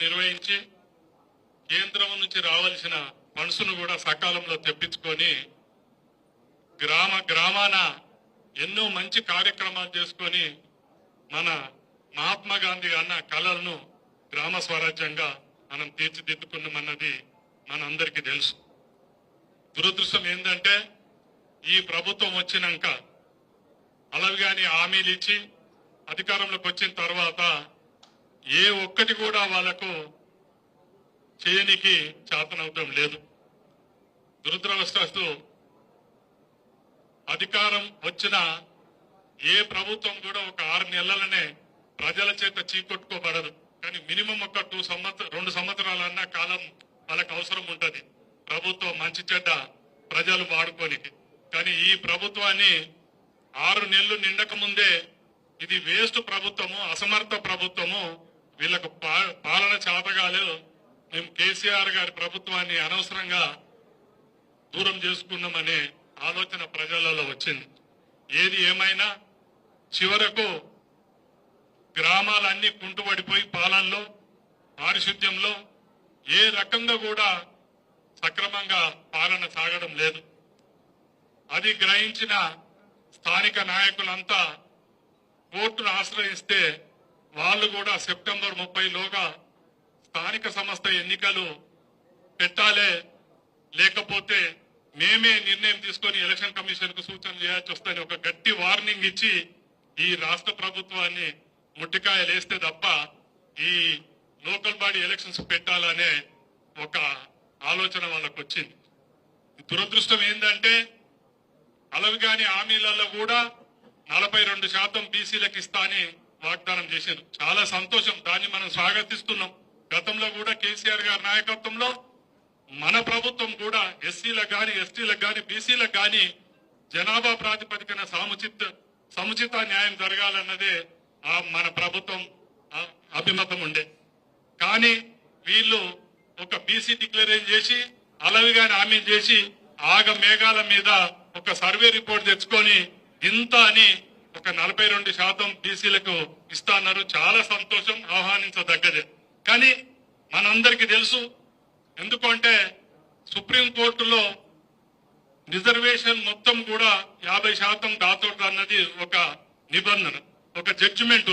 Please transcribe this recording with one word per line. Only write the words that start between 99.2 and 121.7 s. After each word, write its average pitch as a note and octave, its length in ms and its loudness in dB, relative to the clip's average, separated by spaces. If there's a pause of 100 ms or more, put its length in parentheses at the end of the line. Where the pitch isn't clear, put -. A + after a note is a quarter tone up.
ఈ - 20 2 (160)
రాష్ట్ర F3 380 -2
ప్రభుత్వాన్ని F#3 640 -6 (520)
ముట్టికాయలేస్తే F#3 800 0 (100)
తప్ప D#3+ 180 -4 (840)
ఈ F3+ 40 2 (760)
లోకల్ G3+ 360 -4
బాడీ G3 240 0
ఎలక్షన్స్ F#3 340 -6 (100)
పెట్టాలనే E3+ 600 0 (720)
ఒక D#3+ 120 -4 (720)
ఆలోచన F#3 320 -2 (100)
వాళ్ళకు D3+ 300 -6
వచ్చింది. - 300 -6 (1000)
దురదృష్టం G#3 580 2
ఏందంటే G#3+ 440 4 (1200)
అలవిగాని A3 560 2
హామీలలో G#3+ 520 0 (140)
కూడా A#3 320 0 (640)
నలభై G3+ 360 2
రెండు G3 260 -4
శాతం G#3 380 -2
బీసీలకు G3+ 500 -2
ఇస్తా F#3+ 260 -2
అని F#3+ 140 0 (440)
వాగ్దానం F3 480 -4
చేశారు. D#3+ 260 -6 (200)
చాలా F#3+ 240 2 (100)
సంతోషం, F#3+ 420 0 (120)
దాన్ని F#3+ 260 0
మనం F#3+ 220 -4
స్వాగతిస్తున్నాం. G3+ 760 -2 (420)
గతంలో G#3+ 320 -2 (100)
కూడా G#3+ 240 -2
కేసీఆర్ G#3 460 -2
గారి G3 200 0
నాయకత్వంలో A3 640 0 (920)